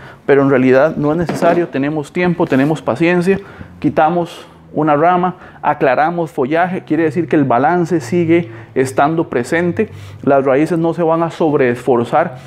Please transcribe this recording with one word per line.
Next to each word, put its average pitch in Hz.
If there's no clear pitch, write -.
pero 139
en 139
realidad 131
no 147
es 165
necesario. 170
Tenemos 147
tiempo, 175
tenemos 143
paciencia, 175
quitamos 160
una 151
rama, 180
aclaramos 151
follaje, 165
quiere 156
decir 160
que 175
el 147
balance 156
sigue 170
estando 147
presente. 170
Las 139
raíces 156
no 165
se 170
van 165
a 165
sobreesforzar 143